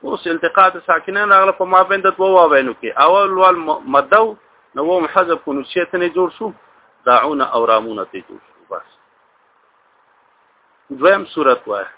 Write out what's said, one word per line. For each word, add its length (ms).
اوس 240
التقاء 420
د 180
ساکنین 460
راغله 200
په 120
ما 180
بین 180
د 160
دوو 180
واوینو 460
کې. 180
اول 340
وال 240
م-، 260
مده 280
و، 120
نو 120
و 120
هم 80
حذف 380
کړو، 100
نو 80
شی 220
ته 140
نه 100
جوړ 200
شو، 120
داعون 360
او 260
رامون 380
ته 140
جوړ 280
شو. 240
بس. 180
دویم 340
صورت 340
وایه. 300